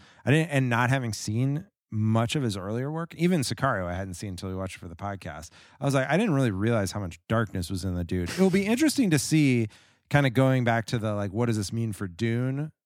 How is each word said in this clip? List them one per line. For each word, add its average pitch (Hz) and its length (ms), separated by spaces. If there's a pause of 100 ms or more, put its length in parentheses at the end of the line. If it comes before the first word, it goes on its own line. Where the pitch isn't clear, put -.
(260)
I 120 60
didn't, 160 200
and 135 180
not 120 200
having 127 220
seen 131 540 (260)
much 110 440
of 147 80
his 104 140
earlier 113 340
work, 165 240
even 170 260
Sicario, 117 440
I 87 80
hadn't 92 220
seen 107 160
until 92 180
we 92 60
watched 92 220
it - 20
for 95 80
the 85 80
podcast. 90 540 (300)
I 135 60
was 139 80
like, 131 160
I 156 80
didn't 208 160
really 135 180
realize 101 420
how 104 80
much 87 180 (100)
darkness 107 400
was 95 160
in 92 100
the 87 80
dude. 87 280
It'll 185 180
be 196 160
interesting 247 460
to 147 80
see, 131 480 (420)
kind 143 160
of 123 80
going 131 300
back 117 240
to 123 100
the, 107 160
like, 101 200
what 117 140
does 110 100
this 101 160
mean 113 200
for 101 140
Dune 123 640 (140)